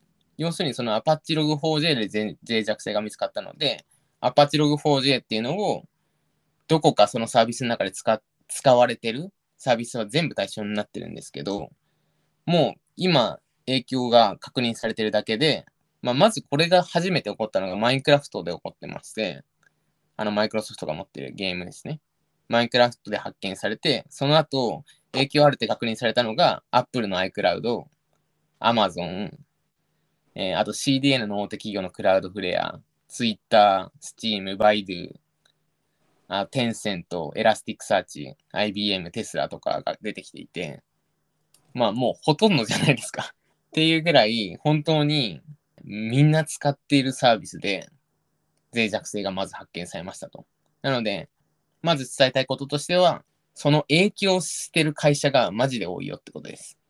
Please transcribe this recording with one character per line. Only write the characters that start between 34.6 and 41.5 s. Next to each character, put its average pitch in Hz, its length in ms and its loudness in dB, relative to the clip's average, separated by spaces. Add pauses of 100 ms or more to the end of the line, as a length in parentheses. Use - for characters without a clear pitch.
あ、 98 180 -4
テ 131 180 -2
ン 113 100 -2
セ 104 200 -6
ン 85 100 -10
ト、 82 320 -8
エ 107 60 -4
ラ 110 120 6
ス - 100 -16
テ 113 80 -10
ィ - 40 -6
ッ - 20 -20
ク - 60 -18
サ 104 140 2
ー 90 60 -2
チ、 69 300 -16 (180)
ア 104 120 -2
イ 104 80 -4
ビ 104 160 -4
ー 101 60 0
エ 95 40 -4
ム、 85 120 -10
テ 110 140 -8
ス - 120 -10
ラ 71 120 -2
と 80 120 -12
か - 220 -4
が - 180 -6
出 107 120 -8
て 95 100 -12
き - 80 -20
て - 100 -20
い - 60 -18
て、 - 360 -10 (920)